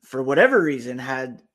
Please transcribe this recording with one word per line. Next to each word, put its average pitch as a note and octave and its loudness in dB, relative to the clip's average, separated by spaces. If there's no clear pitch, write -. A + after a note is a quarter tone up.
for - -8
whatever F#3 4
reason, B2+ -4
had C3 -8